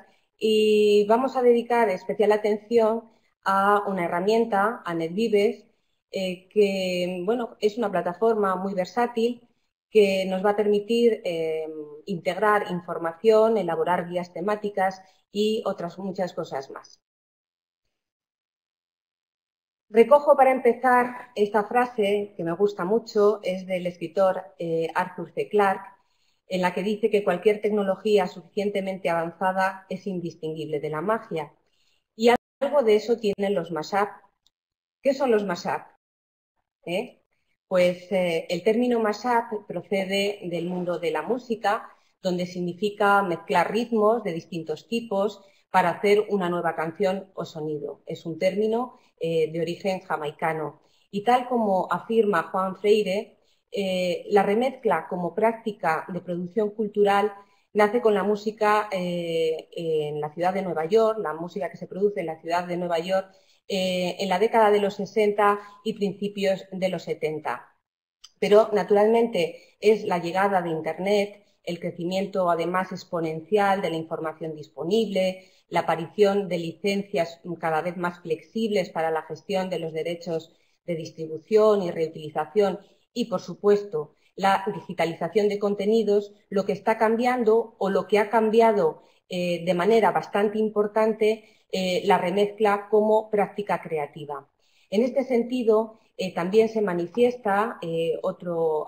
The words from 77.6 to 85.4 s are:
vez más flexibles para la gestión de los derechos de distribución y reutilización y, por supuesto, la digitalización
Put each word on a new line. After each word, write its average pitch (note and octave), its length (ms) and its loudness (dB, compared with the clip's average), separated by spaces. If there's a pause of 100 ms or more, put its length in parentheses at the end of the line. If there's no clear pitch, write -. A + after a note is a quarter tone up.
vez F3 160 -6
más F3 240 -6
flexibles A3+ 680 -2
para E3 220 -2
la D#3 120 -2
gestión F#3 460 -6
de E3+ 100 -4
los E3 120 -6
derechos E3 600 -6 (320)
de F3 100 -4
distribución E3 840 2
y F3 100 -4
reutilización D#3+ 880 -2 (380)
y, A#3+ 80 -2
por F#3 140 -4
supuesto, F#3 760 0 (220)
la F#3+ 300 2 (100)
digitalización E3+ 720 -2